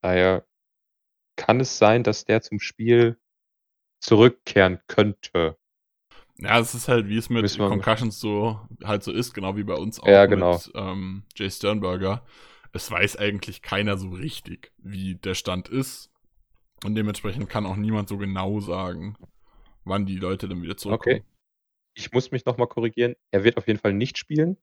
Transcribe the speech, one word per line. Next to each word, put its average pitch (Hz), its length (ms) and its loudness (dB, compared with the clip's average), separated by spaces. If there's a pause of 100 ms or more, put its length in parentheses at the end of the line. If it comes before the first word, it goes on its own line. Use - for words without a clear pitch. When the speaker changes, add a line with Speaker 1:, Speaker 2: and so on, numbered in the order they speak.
Speaker 1:
Daher 92 420 2 (920)
kann 117 240 2
es - 160 -4
sein, 110 260 6
dass 107 220 -2
der 113 160 2
zum - 180 -8
Spiel 117 580 2 (840)
zurückkehren 104 880 4
könnte. 90 720 0 (800)
Speaker 2:
Ja, 110 220 2
es 117 140 -2
ist 120 140 -8
halt, 117 200 2
wie 107 100 -2
es 113 120 -6
mit 117 140 2
Speaker 1:
Müssen 101 180 -2
wir 101 80 2
Speaker 2:
Concussions 110 500 0
so, 107 400 -2 (240)
halt 104 200 -2
so - 80 -8
ist, - 220 -4
genau 98 220 -4
wie 104 80 -4
bei 95 120 -4
uns 92 240 -6
auch - 80 -2
Speaker 1:
Ja, 98 160 12
Speaker 2:
mit, 98 80 6
Speaker 1:
genau. 87 280 2 (140)
Speaker 2:
ähm, 95 500 -8 (120)
Jay 101 140 -6
Sternberger. 98 760 -4 (480)
Es - 160 -10
weiß 92 280 0
eigentlich 101 440 -6
keiner 101 360 -2
so 95 120 -8
richtig, - 680 -12
wie 95 380 -8
der 95 200 -6
Stand 92 340 -6
ist. - 400 -6 (720)
Und 107 120 -4
dementsprechend 104 540 -4
kann 107 160 -4
auch 95 100 -4
niemand 107 340 -2
so 101 80 -8
genau 98 420 -4
sagen, 92 580 -8 (680)
wann 98 240 -2
die 95 100 -4
Leute 95 300 -4
dann 90 160 -8
wieder 82 140 -8
zurückkommen. 113 400 0
Speaker 1:
Okay. 110 80 -10 (680)
Ich - 180 -14
muss 123 200 0
mich 127 140 -4
noch 117 120 0
mal 120 100 2
korrigieren. 117 480 -2 (160)
Er 98 120 2
wird 117 140 4
auf 101 100 -6
jeden 107 120 2
Fall 101 140 0
nicht 110 240 -2
spielen. 160 460 -2